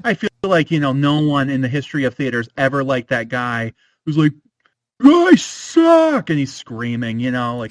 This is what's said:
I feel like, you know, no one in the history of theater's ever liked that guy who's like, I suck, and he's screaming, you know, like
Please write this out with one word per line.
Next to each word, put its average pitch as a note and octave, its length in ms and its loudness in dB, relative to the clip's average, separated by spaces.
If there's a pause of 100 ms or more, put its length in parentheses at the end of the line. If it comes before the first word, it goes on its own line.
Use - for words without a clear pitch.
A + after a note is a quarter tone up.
I A#3 100 0
feel G3+ 160 -6 (120)
like, F3 280 0
you E3 100 0
know, C#3 120 0
no D3 280 0
one C#3+ 300 0
in C3+ 100 -2
the C3 80 -2
history C#3 360 -4
of B2 100 -2
theater's A#2+ 420 -4
ever C3+ 280 0
liked C3 260 -4
that A#2 180 -4
guy A#2+ 440 -6 (320)
who's D3+ 120 -4
like, D3+ 160 2 (680)
I E4+ 340 6
suck, D#4+ 920 2
and D#3 80 0
he's C#3 160 -4
screaming, A#2 680 -6
you B2+ 100 -2
know, B2 280 -4
like A2+ 120 -10